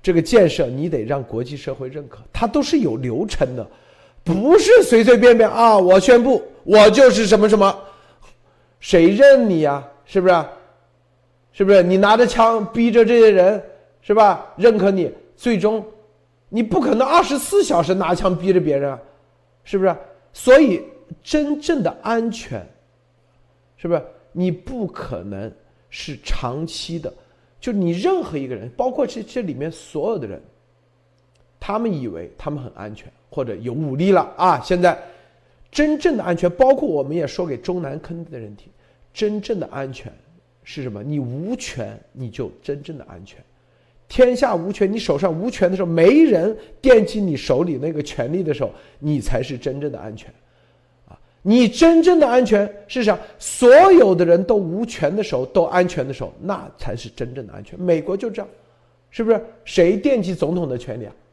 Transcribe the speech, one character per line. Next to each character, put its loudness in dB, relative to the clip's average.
这 -2
个 2
建 4
设 -4
你 -6
得 -6
让 -6
国 -8
际 -12
社 -12
会 -14
认 -16
可， -20
它 -2
都 -2
是 -2
有 -2
流 -6
程 -4
的， -12
不 2
是 6
随 4
随 6
便 6
便 2
啊， 4
我 6
宣 6
布 0
我 8
就 8
是 0
什 4
么 2
什 4
么， 0
谁 4
认 6
你 0
呀？ -2
是 -2
不 2
是？ 2
是 -2
不 4
是？ 6
你 2
拿 4
着 4
枪 0
逼 0
着 4
这 4
些 8
人， 2
是 -4
吧？ 2
认 2
可 2
你， -2
最 -2
终 -2
你 -4
不 -2
可 0
能 0
二 2
十 -4
四 0
小 0
时 -2
拿 -2
枪 -2
逼 -2
着 2
别 -2
人 -4
啊， -14
是 -6
不 0
是？ 0
所 6
以 2
真 -4
正 -4
的 -4
安 -4
全， -14
是 -18
不 -2
是？ -2
你 -4
不 -8
可 -14
能 -12
是 -16
长 -6
期 -12
的， -12
就 -8
你 -2
任 -4
何 -10
一 -8
个 -10
人， -14
包 -2
括 -4
这， -12
这 -10
里 -10
面 -10
所 -8
有 -6
的 -10
人， -16
他 -8
们 -4
以 -8
为 -14
他 -12
们 -10
很 -16
安 -16
全， -20
或 -8
者 -8
有 -10
武 -6
力 0
了 2
啊。 0
现 -4
在 0
真 -2
正 0
的 -6
安 -4
全， -2
包 2
括 -2
我 -4
们 -6
也 -4
说 -8
给 -8
中 -8
南 -12
坑 -16
的 -16
人 -18
听， -20
真 -4
正 -8
的 -10
安 -12
全 -18
是 -16
什 -10
么？ -14
你 -6
无 -10
权， -14
你 -14
就 -12
真 -10
正 -18
的 -20
安 -20
全。 -20
天 2
下 -2
无 -6
权， -2
你 -6
手 -4
上 -2
无 -6
权 0
的 -2
时 -4
候， -4
没 4
人 0
惦 6
记 -8
你 -2
手 -2
里 -4
那 -6
个 -8
权 -8
力 -4
的 -4
时 -6
候， -8
你 -4
才 -4
是 -10
真 -8
正 -8
的 -14
安 -16
全。 -20
啊， -20
你 4
真 4
正 4
的 4
安 2
全 0
是 -6
啥？ 0
所 6
有 6
的 2
人 4
都 0
无 -4
权 -4
的 -4
时 -6
候， -4
都 0
安 0
全 -6
的 -12
时 -12
候， -14
那 -10
才 -8
是 -14
真 -12
正 -14
的 -20
安 -18
全。 -20
美 0
国 -6
就 -8
这 -12
样， -14
是 -8
不 0
是？ 2
谁 2
惦 -2
记 -6
总 -4
统 -6
的 -8
权 -12
利 -14
啊？ -20